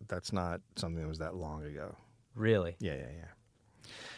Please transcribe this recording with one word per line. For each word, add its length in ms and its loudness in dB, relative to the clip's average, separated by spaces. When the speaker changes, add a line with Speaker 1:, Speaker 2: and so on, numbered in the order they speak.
Speaker 1:
that's 260 -4
not 280 2
something 240 0
that 60 -2
was 120 -4
that 160 -2
long 300 -4
ago. 300 -8
Speaker 2:
Really? 460 6
Speaker 1:
Yeah, 160 0
yeah, 220 -6
yeah. 760 -18